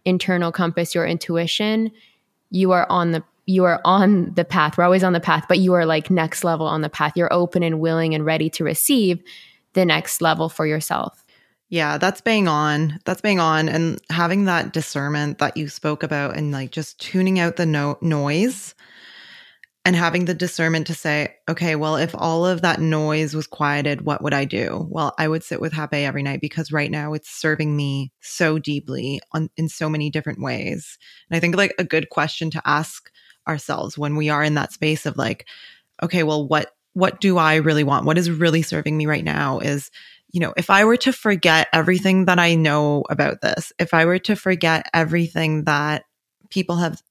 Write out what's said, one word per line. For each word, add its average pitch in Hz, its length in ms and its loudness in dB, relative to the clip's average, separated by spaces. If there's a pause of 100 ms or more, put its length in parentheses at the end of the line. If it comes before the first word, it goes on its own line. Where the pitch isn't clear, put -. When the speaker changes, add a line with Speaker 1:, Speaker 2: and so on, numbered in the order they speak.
Speaker 1:
internal 180 460 0
compass, 170 420 -2
your 170 120 0
intuition, 190 840 -2 (580)
you 185 220 2
are 180 180 4
on 175 220 2
the, 160 120 -2 (220)
you 185 180 2
are 170 220 4
on 190 480 4
the 170 100 2
path. 160 340 0
We're 175 60 4
always 180 200 6
on 185 100 4
the 170 60 2
path, 160 280 0
but 185 120 4
you 185 140 4
are, 175 120 4
like, 160 260 0
next 165 320 0
level 160 240 0
on 156 140 -2
the 151 80 -2
path. 151 260 -2
You're 170 160 2
open 175 320 2
and 160 160 0
willing 160 340 0
and 151 120 -2
ready 160 260 0
to - 120 -4
receive 180 600 2 (500)
the 185 120 4
next 160 360 0
level 160 280 2
for 160 180 -4
yourself. - 560 -4 (460)
Speaker 2:
Yeah, 151 280 0
that's 185 240 0
bang 214 260 2
on. 151 580 0
That's 185 160 -4
bang 202 180 2
on. 160 300 2
And 165 400 -2
having 170 360 0
that 175 280 -2
discernment 147 640 -4
that - 180 -2
you 151 140 -6
spoke 151 340 -6
about 143 320 -4
and, 151 160 -4
like, 135 200 -6
just - 280 -10
tuning 190 400 0
out 170 160 0
the 175 100 0
no-, 147 360 0
noise 160 760 0 (1120)
and 180 80 4
having 170 300 2
the 175 80 0
discernment 165 540 -2
to 165 60 -4
say, 151 400 -4 (140)
"Okay, 165 300 -2
well, 156 180 -2
if 160 180 -2
all 165 320 0
of 180 160 0
that 170 200 0
noise 156 520 0
was 156 140 -6
quieted, 147 540 -2
what 147 200 -4
would 143 120 -2
I 139 100 0
do?" 120 460 -4
Well, 160 280 -4
I 156 120 0
would 160 160 -4
sit - 160 -8
with 160 100 -4
Hape 156 220 -6
every 143 300 -2
night 139 180 -4
because 151 320 -6
right 147 180 -2
now 151 220 -6
it's 151 160 -10
serving 151 440 -2
me 139 460 -2
so 160 400 -2
deeply 139 640 -6 (100)
on, 160 240 -4
in 160 140 -2
so - 180 -6
many 151 220 -2
different 151 320 -6
ways. 135 560 -8 (320)
And 165 80 -2
I - 20 0
think, 175 160 0
like, 196 240 2
a 180 60 -2
good 160 240 -2
question 156 420 -2
to 156 140 -8
ask - 440 -2 (380)
ourselves - 500 -6
when 147 200 -2
we 151 100 0
are 151 160 2
in 151 120 2
that - 180 -2
space 156 320 -2
of, 143 100 -6
like, - 320 -4 (560)
"Okay, 165 200 0
well, 151 220 0
what, 151 280 0 (180)
what 185 300 0
do 185 160 2
I 156 180 4
really 151 300 2
want? 139 200 0
What 160 120 2
is 175 120 0
really 165 340 2
serving 151 340 -4
me 151 80 0
right 151 180 0
now?" 151 360 -2
is, 143 300 -4 (440)
you 180 80 0
know, 156 160 -2
if 170 120 -2
I 202 140 6
were 226 140 6
to 254 160 0
forget 170 580 2
everything 185 540 4
that 180 140 4
I 170 160 4
know 147 540 2
about 147 300 0
this, - 400 -2
if 170 140 -2
I 160 100 6
were 175 160 2
to 208 160 -2
forget 170 580 0
everything 160 720 0
that 151 400 0 (460)
people 175 280 -2
have 165 340 -2